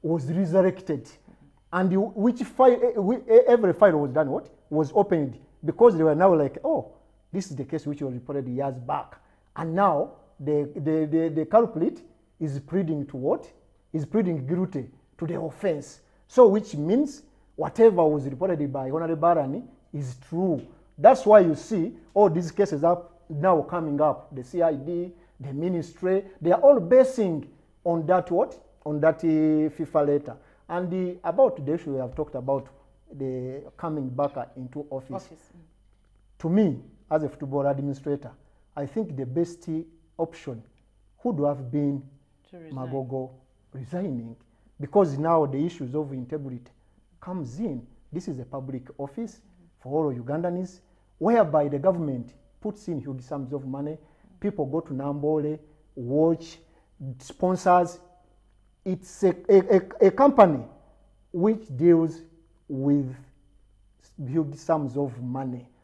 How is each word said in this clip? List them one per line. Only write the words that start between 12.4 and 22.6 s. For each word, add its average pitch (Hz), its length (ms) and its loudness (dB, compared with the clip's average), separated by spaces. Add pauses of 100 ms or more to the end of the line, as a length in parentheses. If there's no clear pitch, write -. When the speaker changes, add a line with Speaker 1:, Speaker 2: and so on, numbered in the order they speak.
Speaker 1:
is 143 180 -6
pleading 156 500 -4
to - 100 -14
what? 135 300 -2 (440)
Is 151 140 -4
pleading 175 400 -2
guilty 170 420 -4 (300)
to 165 80 -6
the 165 120 -6
offense. 160 600 -6 (260)
So, 247 220 8
which 208 260 0
means 180 480 -2 (340)
whatever 175 500 4
was 151 180 0
reported 143 480 -4
by 131 180 -6
Honorable 165 260 -4
Barani 165 460 0 (300)
is 127 240 -8 (120)
true. 165 380 -2 (300)
That's 226 300 6
why 214 140 10
you 165 140 2
see 185 380 -4 (220)
all 196 160 4
these 165 200 -2
cases 190 340 -2